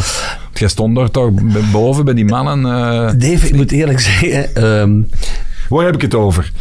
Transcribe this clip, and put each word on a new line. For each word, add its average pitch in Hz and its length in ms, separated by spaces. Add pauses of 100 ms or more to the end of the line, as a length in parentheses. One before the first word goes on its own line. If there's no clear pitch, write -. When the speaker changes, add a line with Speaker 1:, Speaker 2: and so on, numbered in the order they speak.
(540)
Speaker 1:
Jij 107 140
stond 113 280
daar 123 140
toch 120 240
b-, 104 380
boven 127 320
bij 135 100
die 113 100
mannen, 131 400
eh? 120 540
Speaker 2:
Dave, 156 300
ik 143 80
moet 139 140
eerlijk 143 340
<laughs> 98 60
zeggen, 139 440
ehm, 107 460 (680)
Speaker 1:
Waar 156 160
heb 175 100
ik - 80
het 131 120
over? 98 460